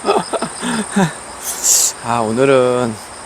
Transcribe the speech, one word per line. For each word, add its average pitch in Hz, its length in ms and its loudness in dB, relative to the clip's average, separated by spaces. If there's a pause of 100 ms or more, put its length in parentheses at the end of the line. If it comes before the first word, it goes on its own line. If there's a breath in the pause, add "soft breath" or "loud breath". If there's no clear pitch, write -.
<laughs> - 2000 -2
아, 117 160 0
오늘은 123 720 4 (320)